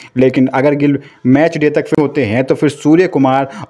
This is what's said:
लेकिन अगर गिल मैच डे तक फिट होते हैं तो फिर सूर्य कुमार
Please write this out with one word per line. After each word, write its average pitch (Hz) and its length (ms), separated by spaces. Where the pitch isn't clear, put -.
लेकिन 131 320
अगर 135 260
गिल 143 240
मैच 151 320
डे 147 120
तक 147 160
फिट 156 140
होते 143 240
हैं 110 200
तो 147 100
फिर 147 160
सूर्य 165 380
कुमार 135 400